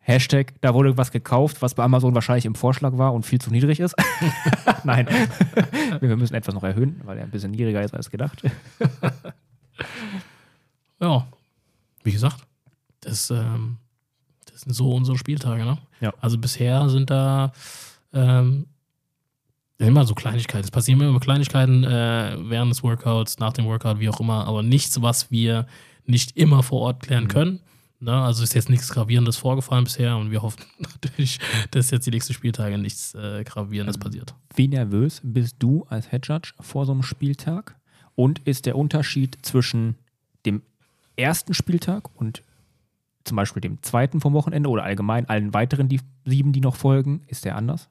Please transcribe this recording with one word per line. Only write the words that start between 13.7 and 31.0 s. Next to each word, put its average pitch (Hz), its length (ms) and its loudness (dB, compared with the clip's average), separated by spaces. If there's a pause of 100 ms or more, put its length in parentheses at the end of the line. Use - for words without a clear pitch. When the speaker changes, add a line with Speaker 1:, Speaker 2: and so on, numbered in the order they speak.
Speaker 2:
das - 120 -20
sind 131 100 -6
so 127 220 2
unsere 127 240 0
Spieltage, 127 460 -2
ne? 131 140 0 (220)
Speaker 1:
Ja. 110 200 -2
Speaker 2:
Also 117 180 0
bisher 123 500 2
sind 135 220 2
da, 135 420 2 (600)
ähm, 127 540 4 (1120)
immer 127 260 6
so 107 100 0
Kleinigkeiten. 113 500 -4
Es 95 80 -8
passieren 127 280 4
immer 139 200 4
Kleinigkeiten, 131 640 4
äh, 117 560 0
während 117 320 0
des 123 100 -4
Workouts, 117 560 0
nach 113 140 -2
dem 117 140 -2
Workout, 113 340 -2
wie 110 80 0
auch 107 100 -2
immer, 113 280 0
aber 107 180 -2
nichts, 123 380 2
was 117 280 0
wir 117 360 0 (380)
nicht - 320 0
immer 143 280 6
vor 127 160 -2
Ort 123 240 -2
klären 120 200 0
Speaker 1:
Mhm. 107 40 -2
Speaker 2:
können. 165 320 0 (400)
Ne? 117 120 -4
Also 120 300 2
ist 113 120 -2
jetzt 123 160 2
nichts 127 200 2
Gravierendes 120 460 2
vorgefallen 131 480 0
bisher 117 320 -2
und 107 160 -4
wir 107 100 -2
hoffen 110 280 -8
<laughs> - 100 -20
natürlich, - 580 -6 (320)